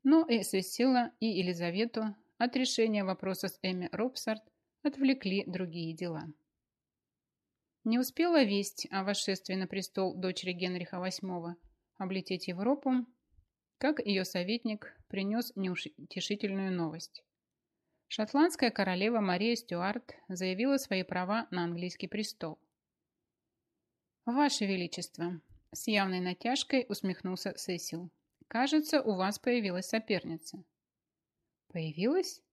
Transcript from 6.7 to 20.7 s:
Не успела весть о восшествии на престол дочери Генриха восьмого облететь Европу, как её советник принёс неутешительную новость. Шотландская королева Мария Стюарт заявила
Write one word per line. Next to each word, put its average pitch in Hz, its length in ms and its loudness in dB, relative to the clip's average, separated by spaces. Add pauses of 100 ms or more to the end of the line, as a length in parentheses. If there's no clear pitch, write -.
Не 226 140 4
успела 320 440 4
весть 202 480 0
о 190 140 0
восшествии 190 500 -2
на 190 120 -2
престол 190 500 -2
дочери 185 360 -4
Генриха 180 460 -4
восьмого 180 580 -6 (400)
облететь 185 520 -4
Европу, 254 580 2 (720)
как 294 220 2
её 196 240 2
советник 208 720 -2 (120)
принёс 202 460 -2
неутешительную 190 1200 -4
новость. 165 520 -4 (840)
Шотландская 277 640 4
королева 202 500 2
Мария 202 340 2
Стюарт 196 600 -4 (140)
заявила 185 500 0